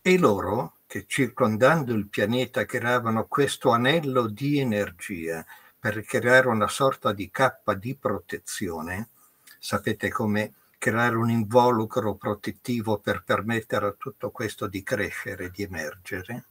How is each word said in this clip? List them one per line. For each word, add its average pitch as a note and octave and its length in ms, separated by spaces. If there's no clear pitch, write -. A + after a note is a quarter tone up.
e F#3 180
loro A2 580
che - 200
circondando B2 840
il G2+ 140
pianeta A#2+ 580
creavano A2+ 600
questo - 440
anello B2+ 580
di C#3 320
energia F2 840
per G#2+ 260
creare B2+ 440
una A2 200
sorta C3 440
di G2 180
cappa - 440
di A2 220
protezione. F#2 1120
Sapete - 500
come G#2+ 460
creare A#2 380
un A#2 140
involucro A2+ 840
protettivo G#2+ 840
per G2+ 280
permettere G#2+ 640
a G2+ 120
tutto - 320
questo G#2+ 380
di F#2+ 140
crescere, F#2+ 680
di G2 140
emergere? F2+ 880